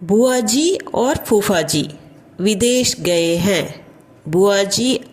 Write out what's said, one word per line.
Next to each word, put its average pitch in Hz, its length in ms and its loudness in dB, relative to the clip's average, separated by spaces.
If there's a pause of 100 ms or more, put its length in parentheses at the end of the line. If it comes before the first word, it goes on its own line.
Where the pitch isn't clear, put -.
புவாஜி 254 680 2 (160)
or 254 220 0 (160)
ஃபூஃபாஜி 165 580 0 (500)
விதேஷ் 233 640 0
கயே 170 440 0
ஹேன். 175 220 0 (640)
புவாஜி 196 680 2 (120)